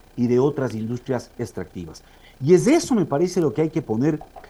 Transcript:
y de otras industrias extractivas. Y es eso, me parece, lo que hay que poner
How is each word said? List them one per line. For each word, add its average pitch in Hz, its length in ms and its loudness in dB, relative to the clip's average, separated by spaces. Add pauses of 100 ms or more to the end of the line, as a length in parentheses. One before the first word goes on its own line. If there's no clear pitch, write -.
(160)
y 123 120 0
de 120 120 4
otras 131 360 0
industrias 120 600 -6
extractivas. 107 640 -12 (380)
Y 143 140 4
es 170 140 6
eso, 294 280 2
me 180 100 2
parece, 175 360 0
lo 147 120 0
que 156 100 0
hay 160 60 0
que 151 120 -4
poner 147 400 -2 (280)